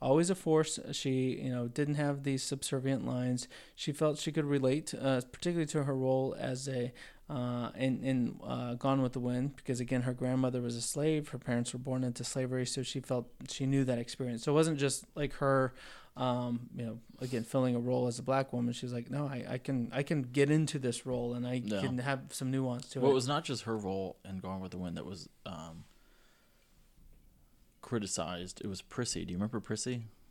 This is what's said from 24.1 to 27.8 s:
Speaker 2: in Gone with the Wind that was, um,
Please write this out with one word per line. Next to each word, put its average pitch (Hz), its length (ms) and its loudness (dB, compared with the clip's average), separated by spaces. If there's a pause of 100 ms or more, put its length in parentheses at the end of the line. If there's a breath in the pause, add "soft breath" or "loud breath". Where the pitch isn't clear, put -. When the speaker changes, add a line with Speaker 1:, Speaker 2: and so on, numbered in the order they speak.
Speaker 2:
in 95 100 -6
Gone 95 220 -4
with 92 120 -8
the 92 60 -8
Wind 90 180 -4
that - 100 -8
was, 87 220 -12 (180)
um, 82 380 -10 (2000 soft breath)